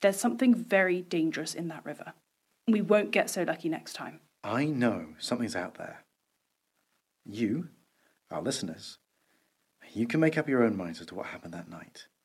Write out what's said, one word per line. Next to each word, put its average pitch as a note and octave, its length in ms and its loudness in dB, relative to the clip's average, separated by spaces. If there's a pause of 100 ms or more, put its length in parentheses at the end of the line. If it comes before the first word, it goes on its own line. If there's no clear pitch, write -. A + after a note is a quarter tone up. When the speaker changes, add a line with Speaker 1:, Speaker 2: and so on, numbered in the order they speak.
Speaker 1:
There's G3 180 4
something A#3+ 340 4
very F#3 480 4
dangerous D#3+ 540 -2
in E3+ 140 -6
that D#3 160 -12
river. - 280 -12 (540)
We G#3+ 140 6
won't G#3 300 4
get - 180 2
so F#3 140 -2
lucky E3 260 -4
next D#3+ 240 -6
time. C3 260 -12 (240)
Speaker 2:
I A#2 220 0
know A#2+ 420 0 (100)
something's A#2+ 380 -4
out F2+ 200 -6
there. - 280 -14 (1200)
You, A2+ 440 -2 (600)
our - 120 -6
listeners, - 560 -6 (960)
you A2 140 0
can D#3 120 0
make D#3+ 180 4
up D3+ 120 -2
your B2+ 140 4
own G#2+ 120 4
minds F2 240 -6
as E2+ 80 -14
to F2+ 80 -14
what - 120 -8
happened E2+ 260 -14
that E2+ 160 -12
night - 380 -18 (180)